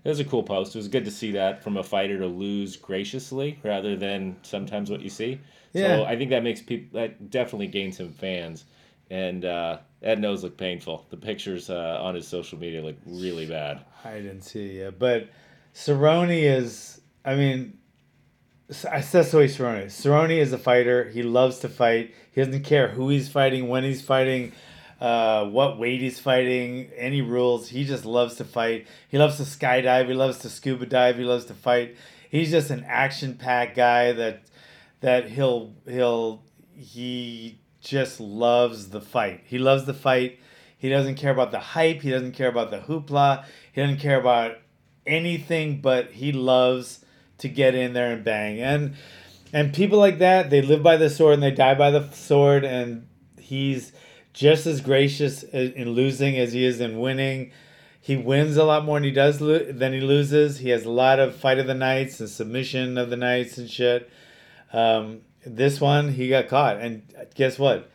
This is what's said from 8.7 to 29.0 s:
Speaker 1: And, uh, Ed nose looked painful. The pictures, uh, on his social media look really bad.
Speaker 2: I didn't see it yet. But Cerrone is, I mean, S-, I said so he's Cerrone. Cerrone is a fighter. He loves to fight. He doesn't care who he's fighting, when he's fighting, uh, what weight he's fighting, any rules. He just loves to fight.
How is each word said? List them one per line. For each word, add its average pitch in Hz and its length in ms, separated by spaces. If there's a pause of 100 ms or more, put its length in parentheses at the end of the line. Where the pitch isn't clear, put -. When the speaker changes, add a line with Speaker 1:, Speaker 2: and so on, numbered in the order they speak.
Speaker 1:
And, 92 340
uh, 85 360 (220)
Ed 107 180
nose 101 240
looked 85 140
painful. 85 520
The 92 80
pictures, 98 520
uh, 85 320
on 90 140
his 82 120
social 85 300
media 82 260
look 78 120 (100)
really 87 420
bad. 73 360 (220)
Speaker 2:
I 110 100
didn't 98 280
see 104 220
it 98 100
yet. 95 240
But 117 300 (440)
Cerrone 160 680
is, 131 600 (240)
I 135 100
mean, 131 420 (920)
S-, - 160
I 147 160
said 170 240
so 160 140
he's 139 180
Cerrone. 113 280
Cerrone 156 520
is 135 160
a 123 40
fighter. 123 520
He 117 140
loves 123 360
to 127 100
fight. 117 440 (180)
He 135 120
doesn't 135 200
care 139 260
who 127 200
he's 139 180
fighting, 131 420
when 131 140
he's 135 180
fighting, 131 500 (500)
uh, 113 440
what 120 340
weight 123 220
he's 127 180
fighting, 127 760
any 131 260
rules. 120 480
He 131 160
just 131 200
loves 117 300
to 120 80
fight. 113 440 (220)